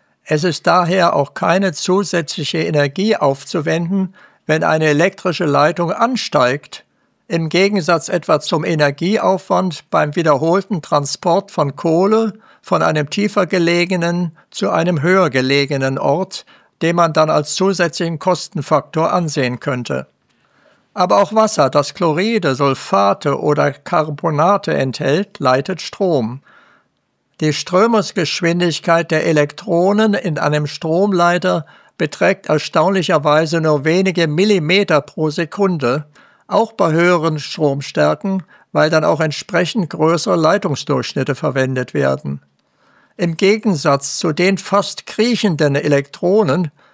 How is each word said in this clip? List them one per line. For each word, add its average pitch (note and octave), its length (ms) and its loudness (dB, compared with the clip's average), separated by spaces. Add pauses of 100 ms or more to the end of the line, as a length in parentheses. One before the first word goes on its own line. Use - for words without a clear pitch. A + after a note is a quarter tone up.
(240)
Es D#3 200 -2
ist F3+ 240 -2
daher F3 480 2
auch C#3+ 180 -2
keine F#3 400 0
zusätzliche E3+ 840 -2
Energie E3 560 0
aufzuwenden, E3+ 960 -2 (320)
wenn D#3 180 0
eine D#3+ 220 2
elektrische E3 600 0
Leitung D#3 460 2
ansteigt. D3 920 -2 (420)
Im E3 220 -4
Gegensatz F#3 580 0
etwa D#3+ 320 0
zum D#3+ 240 -4
Energieaufwand F3+ 1300 0
beim D3+ 260 -2
wiederholten E3 680 0
Transport E3+ 640 -2
von C#3+ 260 -4
Kohle G3 580 0 (280)
von D#3+ 220 -2
einem D#3 260 0
tiefer G3+ 380 -2
gelegenen F3 880 0 (140)
zu F#3+ 180 -4
einem E3+ 320 0
höher F3 300 2
gelegenen C3+ 680 0
Ort, F3 480 -4 (380)
den E3 120 0
man E3+ 180 2
dann D#3 180 2
als D3+ 240 -2
zusätzlichen E3+ 640 -2
Kostenfaktor D#3+ 920 -2
ansehen C#3+ 480 -2
könnte. C3 460 -6 (880)
Aber F3+ 240 2
auch G3+ 160 2
Wasser, G#3 380 2
das C#3+ 240 0
Chloride, F3 580 0
Sulfate C#3+ 840 0
oder C#3+ 320 0
Carbonate D#3 1040 -2
enthält, C#3 640 -2
leitet C#3 420 0
Strom. C#3 600 -2 (1000)
Die D3+ 120 0
Strömungsgeschwindigkeit F3 1600 0
der D#3 140 0
Elektronen F3+ 880 2
in E3 240 -2
einem D3+ 300 0
Stromleiter F3 960 0 (320)
beträgt F3+ 500 -2
erstaunlicherweise D#3+ 1120 2
nur D3+ 240 0
wenige F3 420 2
Millimeter F3 720 2
pro D#3 300 -2
Sekunde, D#3 760 -2 (440)
auch G#3+ 260 0
bei F3 180 2
höheren E3 480 2
Stromstärken, D3+ 1040 -2 (300)
weil D3+ 160 2
dann D#3 160 2
auch D#3+ 160 2
entsprechend E3+ 680 -2
größere E3 460 0
Leitungsdurchschnitte D3 1000 0
verwendet C3 580 -2
werden. C#3 480 -2 (720)
Im E3+ 220 -4
Gegensatz F#3+ 800 0
zu D#3+ 160 -2
den F#3 240 0
fast - 480 -4
kriechenden E3+ 720 0
Elektronen D3+ 960 0 (220)